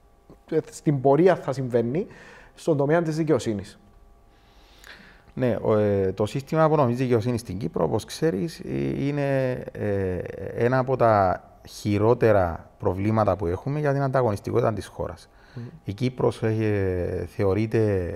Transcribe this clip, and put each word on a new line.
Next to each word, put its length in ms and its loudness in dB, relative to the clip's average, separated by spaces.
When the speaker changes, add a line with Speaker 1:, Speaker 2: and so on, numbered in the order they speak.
Speaker 1:
και 160 0
στην 300 -2
πορεία 340 6
θα 180 -4
συμβαίνει 540 -2
στον 220 0
τομέα 240 2
της 140 -2
δικαιοσύνης. 640 -2
Speaker 2:
Ναι, 280 0
ο, 160 2
ε, 340 2
το 140 -2
σύστημα 380 -2
απονομής 340 2
δικαιοσύνης 440 0
στην 160 -8
Κύπρο, 260 -4
όπως 220 -2
ξέρεις, 540 -4
ε, 460 -4
είναι, 460 -2
ε, 460 -2
ένα 220 2
από 180 0
τα 480 4
χειρότερα 1120 2
προβλήματα 580 0
που 100 -4
έχουμε 340 -4
για 140 0
την 80 -2
ανταγωνιστικότητα 720 0
της 140 -8
χώρας. 420 -12
Speaker 1:
Μμμ. 80 -12
Speaker 2:
Η 100 -8
Κύπρος, 500 -2
ε, 920 -2
θεωρείται, 800 0